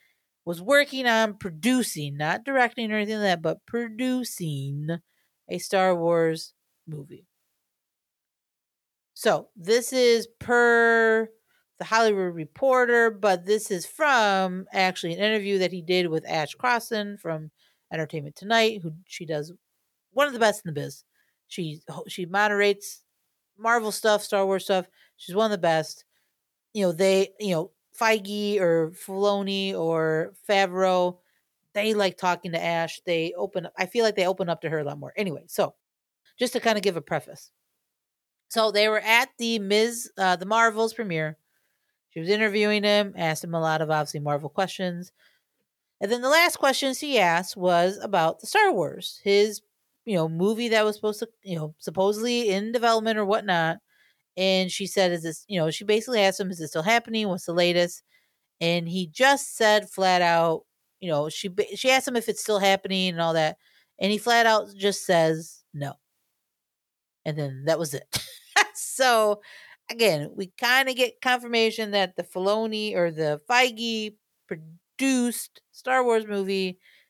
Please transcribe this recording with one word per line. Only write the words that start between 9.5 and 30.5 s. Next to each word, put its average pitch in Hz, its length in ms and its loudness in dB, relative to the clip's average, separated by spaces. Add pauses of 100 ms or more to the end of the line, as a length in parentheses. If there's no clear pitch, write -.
this 226 360 0
is 233 340 4 (140)
per 233 880 4 (500)
The 175 60 -10
Hollywood 202 500 2
Reporter, 240 760 2
but 190 360 0
this 214 240 0
is 180 160 -4
from 196 840 2
actually 185 420 -2
an 180 60 -6
interview 202 380 0
that 175 140 0
he 180 100 -10
did 180 260 0
with 160 200 -4
Ash 156 260 -4
Crossan 220 640 -4
from 156 340 -10 (420)
Entertainment 151 440 -8
Tonight, 220 460 0
who 165 100 -8 (140)
she - 180 -14
does 151 280 -6 (580)
one 269 160 2
of 285 60 -4
the 233 80 -4
best 208 240 2
in 175 40 -8
the 143 120 -6
biz. 139 240 -12 (420)
She 160 420 -8
ho-, - 200 -12
she 185 180 -8
moderates 202 760 0 (540)
Marvel 220 360 0
stuff, 208 300 2
Star 196 220 0
Wars 190 200 0
stuff. 185 240 -2 (280)
She's - 180 -16
one 220 120 2
of 214 60 0
the 202 60 -4
best. 160 460 -2 (680)
You 202 140 0
know, 175 60 2
they, 190 460 4
you 208 140 -2
know, 165 180 -2 (280)
Feige 208 640 0
or 165 300 2
Filoni 196 840 -2
or 160 600 -2 (140)
Favreau, 185 680 2 (540)